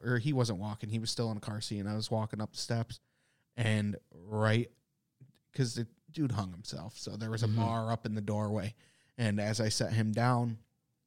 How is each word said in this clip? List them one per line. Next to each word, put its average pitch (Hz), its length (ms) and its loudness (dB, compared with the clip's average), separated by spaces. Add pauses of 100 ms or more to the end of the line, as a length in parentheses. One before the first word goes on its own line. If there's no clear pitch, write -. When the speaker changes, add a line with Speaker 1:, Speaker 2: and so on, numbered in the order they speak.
Speaker 1:
or 120 160 2
he 143 140 0
wasn't 117 260 2
walking, 107 320 -6
he 113 80 0
was 113 120 -4
still 117 200 -2
in 107 60 -4
a 101 40 -8
car 107 200 -6
seat, 104 200 -4
and 98 80 -4
I 107 60 -2
was 107 160 -4
walking 110 300 -2
up 107 120 -6
the - 60 -14
steps, - 420 -4 (560)
and 107 400 2 (160)
right, 107 580 2 (840)
'cause 123 220 0
the 117 120 -4 (260)
dude 139 200 0
hung 95 200 -2
himself, 95 440 -10
so 98 200 -10
there 113 140 -4
was 113 120 0
a 117 40 4
Speaker 2:
Mm-hmm. 110 100 4
Speaker 1:
bar 113 360 2
up 117 140 -2
in 107 80 -2
the 107 80 -2
doorway, 104 520 0 (440)
and 104 220 2
as 107 200 0
I 107 100 4
set 107 220 0
him 110 200 2
down, 120 460 2 (480)